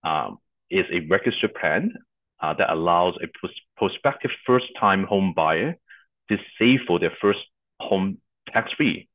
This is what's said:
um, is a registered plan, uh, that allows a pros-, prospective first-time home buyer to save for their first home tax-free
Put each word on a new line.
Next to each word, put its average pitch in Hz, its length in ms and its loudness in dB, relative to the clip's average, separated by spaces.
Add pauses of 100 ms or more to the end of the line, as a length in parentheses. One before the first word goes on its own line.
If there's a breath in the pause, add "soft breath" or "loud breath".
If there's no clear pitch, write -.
um, 78 340 -4 (340)
is 92 200 0
a 87 160 -2
registered 98 460 0
plan, 98 400 -2 (480)
uh, 78 140 -2
that - 160 0
allows 87 420 2 (100)
a 82 40 -10
pros-, - 340 -14 (160)
prospective - 540 -2 (140)
first-time 104 580 2
home 95 320 0
buyer 82 400 0 (540 loud breath)
to 101 80 2 (200)
save 127 300 6
for 85 120 2
their 82 120 0 (100)
first 101 180 2 (400)
home 98 400 -2 (340)
tax-free - 600 -2